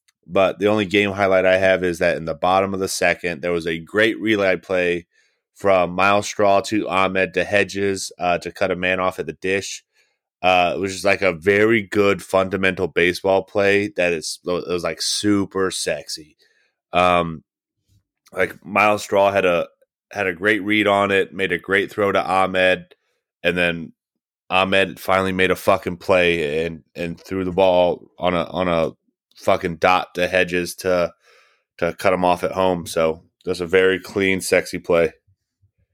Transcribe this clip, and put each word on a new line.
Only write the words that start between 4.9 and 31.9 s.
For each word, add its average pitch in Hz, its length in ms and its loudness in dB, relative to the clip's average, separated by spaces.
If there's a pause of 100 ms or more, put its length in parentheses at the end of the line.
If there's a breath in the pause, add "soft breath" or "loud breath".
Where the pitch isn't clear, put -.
from 92 360 2
Miles 101 360 2
Straw 98 340 2
to 104 280 -4
Ahmed 92 440 0
to 90 120 0
Hedges, 98 760 -2
uh, 87 200 0
to 87 120 -10
cut 95 200 -2
a 90 40 -2
man 92 240 -2
off 92 200 -2
at 82 60 -6
the 78 80 -10
dish. 95 500 -6 (580)
Uh, 90 340 2
it 73 40 -6
was 95 120 -4
just, 92 140 -6
like, 98 160 2
a 95 100 2
very 101 500 2
good 101 400 0
fundamental 95 680 -2
baseball 90 540 2
play 101 540 0
that 87 160 0
is, - 340 -6
it 87 220 -4
was, 87 160 -4
like, 82 180 -6
super 98 720 -2
sexy. 76 640 -8 (560)
Um, 87 520 2 (880)
like, - 320 -4
Miles 104 360 2
Straw 98 300 2
had 98 140 2
a, 87 240 0 (420)
had 101 160 -4
a 90 60 -4
great 101 280 0
read 104 260 2
on 101 220 2
it, 95 240 0
made 92 200 -4
a 85 40 -2
great 95 320 -2
throw 101 220 0
to 95 100 2
Ahmed, 92 720 0 (480)
and 87 160 -2
then 85 360 -4 (560)
Ahmed 95 500 0
finally 95 320 0
made 92 200 2
a 90 40 0
fucking 92 420 -2
play 85 680 0
and, 82 180 -10 (120)
and 85 240 -8
threw 95 260 -6
the 92 60 -6
ball 90 680 2
on 90 160 0
a, 85 80 0
on 90 240 -4
a 82 240 0 (460)
fucking 90 400 -2
dot 90 380 0
to 90 120 -2
Hedges 87 480 -2
to, 87 380 -2 (640 soft breath)
to 85 160 -2